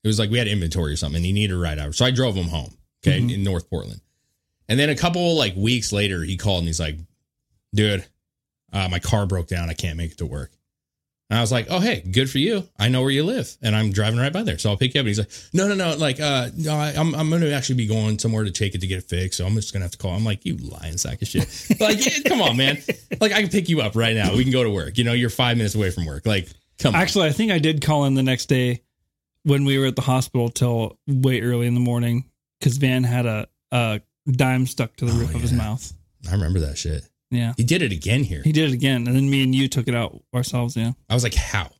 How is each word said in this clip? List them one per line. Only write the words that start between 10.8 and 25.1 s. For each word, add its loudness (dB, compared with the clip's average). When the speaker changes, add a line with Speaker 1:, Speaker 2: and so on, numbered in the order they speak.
Speaker 1:
And 0
I 2
was 0
like, 0
"Oh, 0
hey, 0
good 0
for -4
you. 0
I 2
know 2
where 2
you 0
live, -4
and 2
I'm 2
driving 0
right 0
by -2
there, -2
so 0
I'll 0
pick 0
you 0
up." -2
And 0
he's 0
like, -4
"No, 2
no, 0
no, 0
like, 0
uh, 0
no, -2
I, -2
I'm, 0
I'm 0
gonna 2
actually -2
be 0
going 0
somewhere 0
to -4
take -2
it -4
to -4
get -4
it -12
fixed, -4
so -4
I'm 0
just -4
gonna -2
have -6
to -18
call." -6
I'm -2
like, -4
"You -4
lying -10
sack -6
of -4
shit." -2
Speaker 2:
<laughs> -14
Speaker 1:
Like, 2
yeah, 0
come 2
on, 2
man! 2
Like, 2
I 0
can -2
pick 0
you 2
up -2
right 2
now. 2
We 4
can 2
go 2
to 2
work. -2
You 2
know, 0